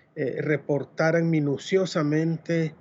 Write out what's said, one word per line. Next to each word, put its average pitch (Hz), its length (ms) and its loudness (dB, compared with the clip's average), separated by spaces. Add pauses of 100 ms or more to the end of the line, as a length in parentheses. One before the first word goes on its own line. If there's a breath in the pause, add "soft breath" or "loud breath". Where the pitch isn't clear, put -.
(160)
eh, 139 260 -4
reportaran 156 880 0
minuciosamente, 160 1500 0